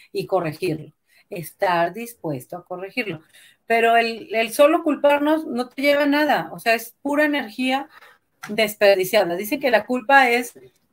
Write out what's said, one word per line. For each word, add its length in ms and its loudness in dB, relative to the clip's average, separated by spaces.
y 160 -6
corregirlo. 640 -4
Estar 640 -2
dispuesto 640 -10
a 80 -18
corregirlo. 560 -10
Pero 280 2
el, 400 -2
el 180 -2
solo 300 4
culparnos 600 0
no 240 -6
te 120 -12
lleva 220 2
a 40 2
nada. 460 0
O 60 -14
sea, 160 0
es 260 -10
pura 240 0
energía 640 -4
desperdiciada. 840 2
Dicen 240 -6
que 120 0
la 140 2
culpa 440 4
es 240 -2